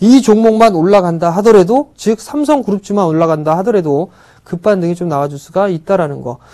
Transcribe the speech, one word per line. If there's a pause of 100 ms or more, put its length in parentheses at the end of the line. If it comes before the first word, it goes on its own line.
이
종목만
올라간다
하더라도,
즉
삼성그룹주만
올라간다
하더라도 (320)
급반등이
좀
나와줄
수가
있다라는
거. (140)